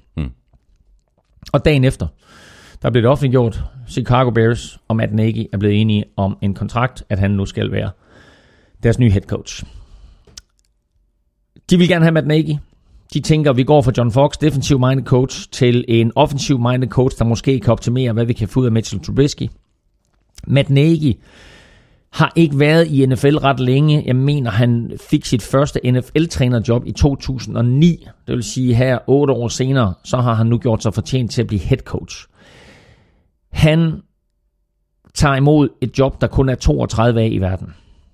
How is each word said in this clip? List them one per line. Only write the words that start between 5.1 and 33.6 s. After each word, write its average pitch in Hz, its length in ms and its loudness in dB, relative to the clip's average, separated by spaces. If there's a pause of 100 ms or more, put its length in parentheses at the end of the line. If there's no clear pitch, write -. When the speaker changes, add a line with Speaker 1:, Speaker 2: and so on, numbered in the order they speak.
Speaker 2:
Nagy 110 380 -2
er 98 60 -4
blevet 104 220 2
enige 107 240 0 (120)
om 98 260 -2
en 98 120 -2
kontrakt, 117 540 -6
at 104 100 -4
han 98 120 0
nu 98 160 -2
skal 104 260 -6
være 101 180 -4 (920)
deres 113 160 2
nye 120 120 4
head 95 120 0
coach. - 420 -10 (2000)
De 175 80 4
vil 175 100 4
gerne 170 160 2
have 165 80 4
Matt 151 140 0
Nagy. 151 300 0 (580)
De 151 60 -2
tænker, 151 320 2
"Vi 123 120 2
går 147 180 4
fra 120 160 2
John 120 140 0
Fox, 139 280 2
defensive-minded 131 640 0
coach, - 460 -2
til 123 380 2
en 117 280 2
offensive-minded 131 720 0
coach, 127 300 0
der 135 60 0
måske 117 360 0
kan 120 120 2
optimere, 120 400 -2
hvad 117 120 0
vi 117 80 -2
kan 104 160 -4
få - 120 -2
ud 127 60 2
af 117 60 0
Mitchell 104 320 -4
Trubisky." 131 440 -2 (1000)
Matt 139 240 0
Nagy 147 460 2 (960)
har - 240 -2
ikke 147 220 2
været 156 300 4
i 135 180 2
N 131 100 2
F - 80 -6
L 143 120 4
ret 139 240 0
længe. 143 460 2
Jeg 123 100 0
mener, 135 340 0
han 117 420 0 (180)
fik 147 140 0
sit - 180 -2
første - 380 -2 (120)
N 127 100 0
F - 120 -14
L-trænerjob 123 720 0
i 110 60 -8
to 139 240 0
tusind 127 400 -8
og 117 80 0
ni. 147 420 2 (200)
Det 127 80 -6
vil 123 100 -4
sige, 127 300 -2
her 127 320 0
otte 139 280 2
år 117 140 -4
senere, 127 460 -2 (100)
så - 120 -4
har 120 180 0
han 113 120 0
nu 117 120 0
gjort 113 240 -2
sig 107 120 -2
fortjent 123 360 -4
til - 120 -4
at 113 40 -2
blive 104 140 -2
head 131 180 0
coach. - 480 -12 (1300)
Han 156 480 2 (1120)